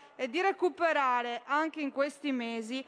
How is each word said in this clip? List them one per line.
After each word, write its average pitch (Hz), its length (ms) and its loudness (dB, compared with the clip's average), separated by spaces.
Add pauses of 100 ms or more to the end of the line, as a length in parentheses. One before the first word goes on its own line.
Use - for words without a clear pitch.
(140)
e 254 160 -4
di 285 120 0
recuperare 294 1040 2
anche 311 340 0
in 285 140 -2
questi 277 400 -2
mesi 233 540 -4